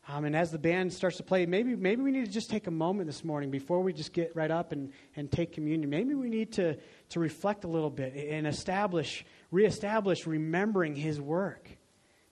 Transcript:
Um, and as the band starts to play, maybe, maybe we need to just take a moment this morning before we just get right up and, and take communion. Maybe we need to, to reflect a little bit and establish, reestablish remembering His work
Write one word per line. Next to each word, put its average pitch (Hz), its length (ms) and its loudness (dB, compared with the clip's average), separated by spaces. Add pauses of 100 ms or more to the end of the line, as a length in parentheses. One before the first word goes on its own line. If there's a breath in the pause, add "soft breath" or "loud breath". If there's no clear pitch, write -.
Um, 147 200 -2
and 151 100 2
as 170 140 4
the 160 80 -4
band 175 340 2
starts 180 240 0
to - 60 -10
play, 185 240 4
maybe, 226 280 2
maybe 202 280 2
we 269 80 4
need 262 160 2
to 196 40 -6
just 220 200 -4
take 214 160 -2
a 180 40 -2
moment 170 360 0
this 147 180 -8
morning 143 260 -2
before 139 300 0
we 185 140 2
just 151 180 -10
get 165 240 -2
right 156 140 0
up 170 220 0
and, 139 200 -6 (240 loud breath)
and 143 160 -4
take 170 200 0
communion. 151 360 0
Maybe 214 260 0
we 254 140 -2
need 220 240 -2
to, 165 240 2 (320 loud breath)
to 170 120 -4
reflect 196 440 0
a 175 40 -6
little 160 200 0
bit 131 260 -4
and 151 320 -4
establish, 185 760 -2 (260 loud breath)
reestablish 202 760 2
remembering 165 680 0
His 151 240 -2
work 160 480 -4 (640 soft breath)